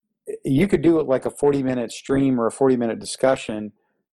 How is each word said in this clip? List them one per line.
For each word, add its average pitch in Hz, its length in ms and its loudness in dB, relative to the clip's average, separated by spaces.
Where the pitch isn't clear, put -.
you 143 240 2
could 180 140 2
do 160 180 4
it 147 60 -2
like 131 200 0
a 117 60 -2
forty-minute 131 600 0
stream 135 500 0
or 113 60 2
a 104 40 0
forty-minute 120 480 0
discussion 107 760 -4